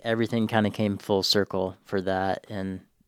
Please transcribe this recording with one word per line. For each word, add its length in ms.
everything 440
kinda 220
came 280
full 260
circle 600
for 160
that, 480
and, 320